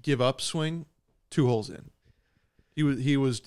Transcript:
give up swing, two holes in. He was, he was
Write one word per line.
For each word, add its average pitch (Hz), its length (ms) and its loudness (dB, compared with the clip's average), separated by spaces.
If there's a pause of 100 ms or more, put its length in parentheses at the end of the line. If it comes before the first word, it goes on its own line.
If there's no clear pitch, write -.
give 139 180 0
up 127 200 0
swing, 165 460 -4 (440)
two 139 160 2
holes 113 240 0
in. - 200 -16 (840)
He 151 80 -2
was, 139 180 2
he 139 160 2
was 131 300 0